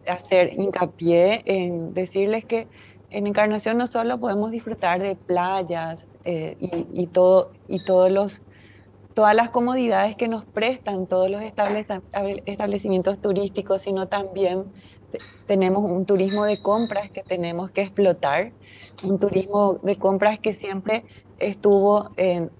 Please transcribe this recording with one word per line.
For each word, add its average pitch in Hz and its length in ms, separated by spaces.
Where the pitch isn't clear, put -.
hacer 180 460
hincapié 180 920
en 175 480
decirles 196 520
que 226 240
en 202 160
Encarnación 214 520
no 240 100
solo 233 320
podemos 214 320
disfrutar 196 500
de 196 140
playas, 175 920
eh, 160 360
y, 175 420
y 180 60
todo, 185 420
y - 180
todos 185 280
los, 196 300
todas 214 200
las 233 160
comodidades 240 640
que 233 140
nos 226 160
prestan 214 640
todos 185 200
los 202 140
establece-, 208 580
establecimientos 202 720
turísticos, 196 640
sino 190 240
también 190 600
te-, - 100
tenemos 190 420
un 180 160
turismo 196 400
de 208 160
compras 208 500
que 196 120
tenemos 175 480
que 196 120
explotar, 190 680
un 190 160
turismo 202 540
de 196 120
compras 196 440
que 220 120
siempre 196 520
estuvo 202 760
en 175 440